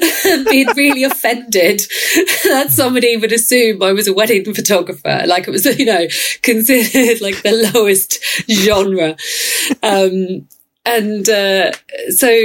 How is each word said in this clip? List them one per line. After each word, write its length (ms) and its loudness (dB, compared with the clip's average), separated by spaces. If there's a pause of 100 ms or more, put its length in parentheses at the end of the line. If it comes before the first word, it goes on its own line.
<laughs> 480 0
Being 160 4 (100)
really 280 2
offended 760 0
<laughs> 640 -2
that 240 2
somebody 480 0
would 160 -2
assume 500 2
I 100 2
was 160 0
a 40 2
wedding 400 0
photographer. 720 -2
Like, 220 0
it 20 -6
was, 140 -2
you 220 2
know, 200 2 (360)
considered, 800 2
like, 200 -4
the 300 2
lowest 460 2 (320)
genre. 640 0 (680)
Um, 640 0 (400)
and, 420 -2
uh, 440 0 (440)
so 140 2 (140)